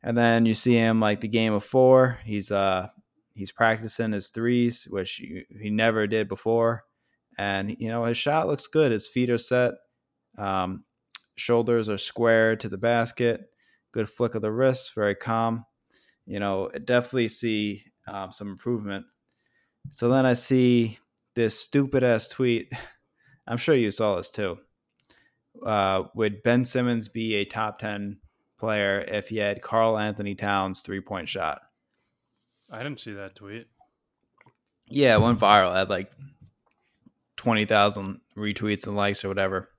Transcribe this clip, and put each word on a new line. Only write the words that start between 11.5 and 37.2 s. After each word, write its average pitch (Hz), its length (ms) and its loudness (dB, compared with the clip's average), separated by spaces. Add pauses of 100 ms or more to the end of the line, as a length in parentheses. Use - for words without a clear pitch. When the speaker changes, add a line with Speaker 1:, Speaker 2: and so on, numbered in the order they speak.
Speaker 1:
are 104 100 -4
square 113 600 2
to 113 100 -10
the 95 100 -10
basket. 117 720 -2 (420)
Good 110 180 -4
flick - 260 -2
of 110 60 -4
the 107 100 -2
wrist, 127 420 0
very 101 220 0
calm. 113 500 -2 (600)
You 101 140 -8
know, 98 340 -2
I - 60 -8
definitely 123 500 0
see, 107 560 -4 (220)
um, 98 240 -10
some 104 180 -12
improvement. 101 560 -8 (840)
So - 180 0
then 131 160 4
I 127 80 4
see 123 680 4 (340)
this 113 260 0
stupid-ass 131 680 2
tweet. 120 440 -2 (380)
<laughs> - 380 -20
I'm 117 100 -4
sure 151 180 2
you 113 160 2
saw 104 260 0
this - 140 -8
too. 92 260 -6 (1040)
Uh, 98 400 0 (100)
would 107 300 -2
Ben 120 220 4
Simmons 120 420 -2
be 110 280 -4
a 101 100 0
top 107 340 -6
ten 104 400 -8 (380)
player 101 440 0
if 104 280 -6
he 110 80 -6
had 101 240 -2
Karl 113 360 2
Anthony 104 380 -4
Towns' 98 460 -2
three-point 95 480 -8
shot? 78 320 -4 (1080)
Speaker 2:
I 113 140 -12
didn't 143 160 -12
see 107 140 -14
that 98 220 -16
tweet. 104 320 -16 (1200)
Speaker 1:
Yeah, 131 280 4
it 104 60 6
went 113 180 4
viral. 101 320 6
It 90 60 0
had, 95 120 0
like, 98 220 -6 (1300)